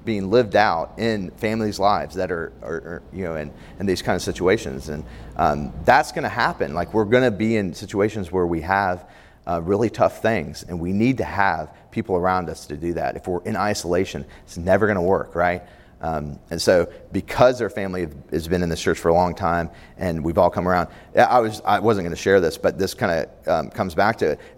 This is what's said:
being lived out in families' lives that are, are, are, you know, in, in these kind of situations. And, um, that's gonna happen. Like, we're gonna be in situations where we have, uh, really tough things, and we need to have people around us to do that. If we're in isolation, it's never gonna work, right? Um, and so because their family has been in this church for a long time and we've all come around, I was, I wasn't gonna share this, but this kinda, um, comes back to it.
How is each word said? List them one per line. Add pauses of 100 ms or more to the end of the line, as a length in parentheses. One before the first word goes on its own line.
being
lived
out
in
families'
lives
that
are,
are,
are, (100)
you
know,
in, (260)
in
these
kind
of
situations.
And, (320)
um, (120)
that's
gonna
happen.
Like,
we're
gonna
be
in
situations
where
we
have, (380)
uh,
really
tough
things,
and
we
need
to
have (200)
people
around
us
to
do
that.
If
we're
in
isolation, (200)
it's
never
gonna
work,
right? (380)
Um, (100)
and
so (240)
because
their
family (240)
has
been
in
this
church
for
a
long
time (260)
and
we've
all
come
around, (280)
I
was,
I
wasn't
gonna
share
this,
but
this
kinda, (180)
um,
comes
back
to
it. (180)